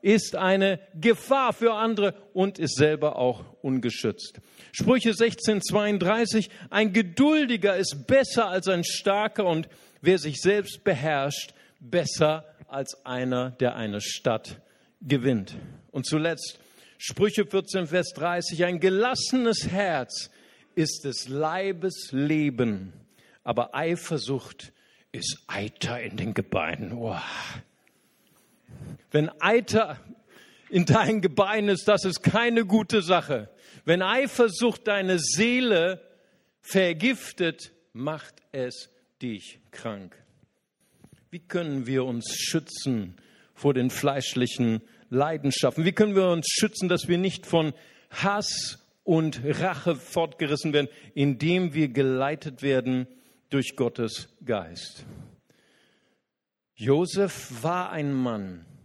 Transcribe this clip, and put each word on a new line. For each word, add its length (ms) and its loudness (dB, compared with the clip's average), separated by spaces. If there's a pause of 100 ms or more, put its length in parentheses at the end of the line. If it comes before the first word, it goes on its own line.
ist 340 4
eine 440 2 (200)
Gefahr 540 2
für 220 2
andere 400 0 (180)
und 240 0
ist 200 -2
selber 400 4
auch 280 0 (160)
ungeschützt. 800 -4 (300)
Sprüche 420 2
sechzehn, 480 0
zweiunddreißig, 880 0 (220)
ein 200 4
Geduldiger 880 2
ist 300 -4
besser 400 4
als 200 -2
ein 160 2
Starker 640 0
und 240 0 (320)
wer 160 6
sich 240 -6
selbst 420 0
beherrscht, 720 0 (260)
besser 680 0 (220)
als 380 -8
einer, 460 -2
der 240 0
eine 260 -6
Stadt 580 -4 (400)
gewinnt. 560 0 (360)
Und 160 -6
zuletzt, 520 -2 (420)
Sprüche 440 0
vierzehn, 420 -2
Vers 260 0
dreißig, 520 -2
ein 160 -2
gelassenes 880 2
Herz 600 -2 (460)
ist 300 -2
des 240 -8
Leibes 840 -4
Leben, 800 0 (540)
aber 280 -2
Eifersucht 1000 -6 (400)
ist 340 -8
Eiter 540 -6
in 160 -8
den 160 -4
Gebeinen. 580 -4
Uah. 320 -6 (1900)
Wenn 180 2 (120)
Eiter 560 2 (720)
in 160 2
deinen 360 4
Gebeinen 480 2
ist, 180 2
das 160 6
ist 180 -2
keine 440 4
gute 360 4
Sache. 480 0 (360)
Wenn 160 4
Eifersucht 840 0
deine 340 2
Seele 840 2 (580)
vergiftet, 1120 0 (220)
macht 420 -8 (160)
es 380 -8 (320)
dich 380 -10 (120)
krank. 500 -12 (1120)
Wie 80 -14
können 480 -4
wir 160 2
uns 320 -6
schützen 800 -4 (380)
vor 200 0
den 160 0
fleischlichen 920 -2 (300)
Leidenschaften? 760 0
Wie 60 4
können 240 2
wir 120 4
uns 200 0
schützen, 400 -2
dass 200 0
wir 100 2
nicht 300 -4
von 260 2 (380)
Hass 680 -4 (240)
und 400 0
Rache 520 -2
fortgerissen 760 -4
werden, 160 2 (280)
indem 580 0
wir 160 0
geleitet 720 -2
werden 460 0 (420)
durch 260 -2
Gottes 540 -4 (160)
Geist? 600 -8 (1700)
Josef 880 0
war 280 -2
ein 220 -4
Mann 520 -4 (200)